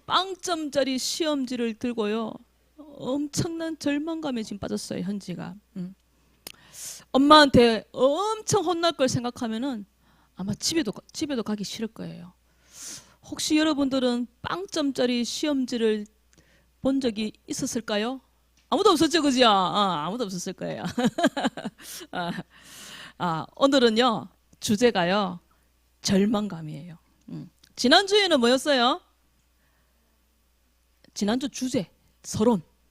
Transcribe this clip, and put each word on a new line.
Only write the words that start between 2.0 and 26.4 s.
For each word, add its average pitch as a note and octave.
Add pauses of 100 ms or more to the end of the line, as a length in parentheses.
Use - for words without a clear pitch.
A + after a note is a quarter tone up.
엄청난 D#4
절망감에 D4
지금 G#3
빠졌어요, -
현지가. F#3 (220)
음. F#3 (1160)
엄마한테 C4+
엄청 G4
혼날 E4+
걸 C4+
생각하면은 A#3 (500)
아마 G3
집에도 D4+
가-, - (120)
집에도 C#4+
가기 G#3
싫을 A3
거예요. E3+ (920)
혹시 -
여러분들은 C4 (140)
빵점짜리 C#4
시험지를 A#3 (760)
본 C4+
적이 A3 (140)
있었을까요? A#3+ (500)
아무도 G4
없었죠, D#4+
그죠? C4
어, -
아무도 F#3+
없었을 F#3
거예요. -
<laughs> -
아, F3 (840)
아, D#3+ (100)
오늘은요, A#3+ (320)
주제가요, G3 (640)
절망감이에요. F3 (320)